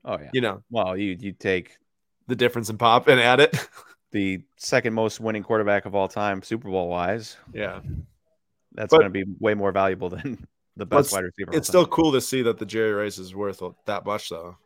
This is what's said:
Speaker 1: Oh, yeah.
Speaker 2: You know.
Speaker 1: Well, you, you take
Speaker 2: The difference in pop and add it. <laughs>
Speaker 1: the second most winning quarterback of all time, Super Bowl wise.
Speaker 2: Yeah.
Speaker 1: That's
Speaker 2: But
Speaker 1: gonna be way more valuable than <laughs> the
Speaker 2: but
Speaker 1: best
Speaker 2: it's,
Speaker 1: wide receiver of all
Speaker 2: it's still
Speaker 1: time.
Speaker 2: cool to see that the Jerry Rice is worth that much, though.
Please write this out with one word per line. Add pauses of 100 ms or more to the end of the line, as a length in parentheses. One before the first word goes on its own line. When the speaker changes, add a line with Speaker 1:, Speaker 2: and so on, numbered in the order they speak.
Speaker 1:
Oh,
yeah.
Speaker 2:
You
know.
Speaker 1:
Well,
you,
you
take (500)
Speaker 2:
The
difference
in
pop
and
add
it.
<laughs>
Speaker 1:
the (140)
second
most
winning
quarterback
of
all
time,
Super
Bowl
wise. (160)
Speaker 2:
Yeah. (920)
Speaker 1:
That's
Speaker 2:
But
Speaker 1:
gonna
be (160)
way
more
valuable
than (140)
<laughs>
the
Speaker 2:
but
Speaker 1:
best
Speaker 2:
it's,
Speaker 1:
wide
receiver
of
all
Speaker 2:
it's
still
Speaker 1:
time.
Speaker 2:
cool
to
see
that
the
Jerry
Rice
is
worth (260)
that
much,
though.